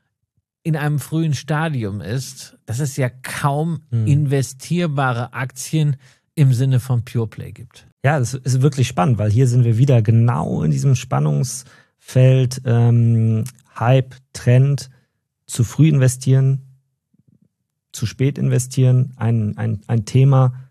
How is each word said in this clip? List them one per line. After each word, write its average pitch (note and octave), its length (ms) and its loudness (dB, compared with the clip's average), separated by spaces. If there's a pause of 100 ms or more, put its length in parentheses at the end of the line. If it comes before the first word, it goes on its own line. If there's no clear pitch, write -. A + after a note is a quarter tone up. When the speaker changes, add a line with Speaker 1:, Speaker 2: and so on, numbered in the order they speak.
(640)
Speaker 1:
in D#3+ 140 -2
einem D3 240 -2
frühen D#3+ 340 -2
Stadium C3 640 -4
ist, - 560 -10 (100)
dass A2+ 120 -6
es C#3+ 180 -6
ja C3 120 -2
kaum D3+ 720 -6 (100)
Speaker 2:
Hm. A2+ 160 -2
Speaker 1:
investierbare C#3 1300 -2
Aktien C#3 640 -4 (400)
im C3+ 160 4
Sinne C3 260 0
von A#2+ 260 -2
Pure A#2 220 -4
Play - 240 -14
gibt? - 380 -20 (160)
Speaker 2:
Ja, C#3+ 160 2
das A#2 120 -4
ist C3 300 -2
wirklich C#3 240 2
spannend, D#3 320 0
weil G#2+ 140 0
hier B2+ 160 2
sind B2 160 2
wir A#2 120 2
wieder B2+ 260 4
genau A#2 600 2
in D#3 80 0
diesem C3+ 240 0
Spannungsfeld, C3 1700 -2
ähm, A#2 800 2 (360)
Hype, B2+ 360 2 (180)
Trend, C3 560 2 (600)
zu - 140 -2
früh D3 260 2
investieren, C3+ 760 2 (1300)
zu - 120 -10
spät C3 320 -2
investieren, B2+ 800 2
ein, A2 420 -2
ein, A2 300 -4
ein A2+ 180 0
Thema C3 500 4 (160)